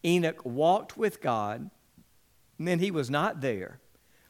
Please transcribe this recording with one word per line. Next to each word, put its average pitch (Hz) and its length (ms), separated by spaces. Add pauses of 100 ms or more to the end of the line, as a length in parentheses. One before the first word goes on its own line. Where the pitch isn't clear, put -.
Enoch 170 400
walked 151 520
with 214 240
God, 117 500 (880)
and 160 80
then 175 120
he 196 120
was 139 200
not 151 320
there 107 360 (520)